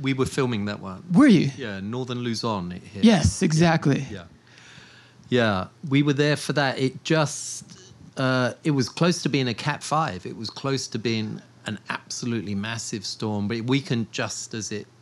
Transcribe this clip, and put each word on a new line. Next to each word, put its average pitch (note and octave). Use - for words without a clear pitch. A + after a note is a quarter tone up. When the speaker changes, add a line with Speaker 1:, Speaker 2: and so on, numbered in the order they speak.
Speaker 1:
we C3+
were C3
filming A#2+
that G2+
one. F#2
Speaker 2:
Were G#3
you? F3
Speaker 1:
Yeah, G#2
northern B2
Luzon A2
it F2+
hit. -
Speaker 2:
Yes, G#3+
exactly. D#3+
Speaker 1:
Yeah. F#2+
Yeah, A2+
we C#3
were D3
there D3
for -
that. C3+
It C3
just, -
uh, B2+
it D#3+
was C3
close E3+
to -
being C3
a A#2
Cat -
five. D3
It -
was A2
close -
to A#2+
being A2
an G2+
absolutely -
massive A2
storm, G#2
but A#2
it A2+
weakened C3
just -
as A2
it G#2